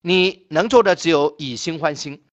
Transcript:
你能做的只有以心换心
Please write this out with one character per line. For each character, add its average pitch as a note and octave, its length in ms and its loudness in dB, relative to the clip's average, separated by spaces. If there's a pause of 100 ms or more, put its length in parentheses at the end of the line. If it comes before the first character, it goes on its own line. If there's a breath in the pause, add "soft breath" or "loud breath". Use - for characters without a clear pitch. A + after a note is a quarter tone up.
你 F#3 460 0
能 E3+ 180 0
做 A#3+ 140 6
的 F#3 140 2
只 E3+ 140 -2
有 D3 280 2
以 C3 160 -8
心 E3 240 -8
换 D3+ 160 -4
心 C#3+ 380 -14